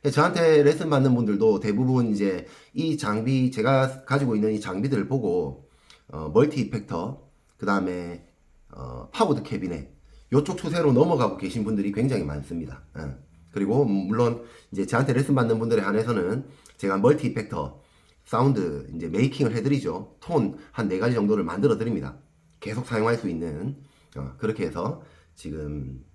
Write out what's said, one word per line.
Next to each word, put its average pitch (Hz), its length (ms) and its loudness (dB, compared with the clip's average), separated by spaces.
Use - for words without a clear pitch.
저한테 160 500 4
레슨 156 280 4
받는 135 240 4
분들도 104 460 2
대부분 120 520 2
이제 98 340 -2
이 160 240 -2
장비, 123 520 0
제가 131 540 0
가지고 139 320 0
있는 107 160 2
이 104 80 -2
장비들을 101 480 -2
보고, 90 560 -2
어, 76 240 -8
멀티 143 280 4
이펙터, 104 640 -6
그 - 100 -10
다음에, 90 640 -2
어, - 420 -12
파워드 151 300 0
캐비넷, 87 480 -8
요쪽 147 260 2
추세로 156 340 2
넘어가고 131 460 4
계신 104 260 -4
분들이 101 280 -2
굉장히 110 320 0
많습니다. 71 580 -8
예. 71 180 -8
그리고 104 320 2
물론 110 600 0
이제 95 120 -2
저한테 127 280 2
레슨 135 220 2
받는 117 240 2
분들에 113 220 2
한해서는 107 680 0
제가 98 220 -2
멀티 127 300 4
이펙터 80 520 -6
사운드 101 680 0
이제 82 140 -8
메이킹을 117 480 0
해드리죠. 104 640 -2
톤 135 360 0
한 107 160 -4
네 92 100 -2
가지 120 160 0
정도를 104 300 2
만들어 101 340 0
드립니다. 69 400 -6
계속 113 260 -6
사용할 113 300 0
수 104 120 -6
있는, 85 540 -6
어, 67 220 -8
그렇게 107 280 -2
해서 85 360 -6
지금 73 720 -10